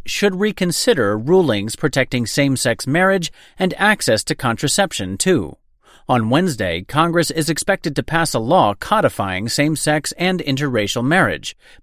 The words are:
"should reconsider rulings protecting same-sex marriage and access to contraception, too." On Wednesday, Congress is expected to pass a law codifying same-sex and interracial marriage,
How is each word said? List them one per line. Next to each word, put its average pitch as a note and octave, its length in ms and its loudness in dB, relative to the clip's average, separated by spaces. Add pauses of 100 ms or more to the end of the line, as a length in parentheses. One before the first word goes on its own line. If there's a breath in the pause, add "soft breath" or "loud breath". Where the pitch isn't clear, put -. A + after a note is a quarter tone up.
"should F#3+ 320 0
reconsider F3 800 0
rulings A#2+ 560 2
protecting B2+ 520 -2
same-sex C3+ 600 0
marriage F3+ 460 2 (260 soft breath)
and F#3 180 0
access F3+ 460 2
to - 140 -2
contraception, G2+ 840 -2
too." G#2+ 380 0 (520 soft breath)
On A#2 220 2
Wednesday, G#2+ 520 0
Congress E3 500 0
is D#3 180 -2
expected E3 460 -2
to C#3 80 -2
pass D#3+ 300 -2
a C3 40 0
law A#2 360 4
codifying A2+ 760 0
same-sex D3+ 680 0
and F3+ 300 0
interracial B2+ 560 -2
marriage, B2+ 540 0 (260 soft breath)